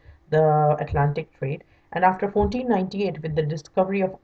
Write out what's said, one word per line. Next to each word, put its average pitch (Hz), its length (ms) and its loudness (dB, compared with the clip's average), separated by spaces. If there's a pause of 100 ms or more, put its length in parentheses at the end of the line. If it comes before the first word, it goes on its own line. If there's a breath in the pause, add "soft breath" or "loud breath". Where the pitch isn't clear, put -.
(300 soft breath)
the 151 500 4
Atlantic 147 580 -2
trade, 143 260 -6 (280 soft breath)
and - 120 0
after 185 260 2
fourteen 208 380 -2
ninety-eight 190 540 -2
with 160 140 -6
the 160 60 2
discovery 185 580 -2
of 185 240 -2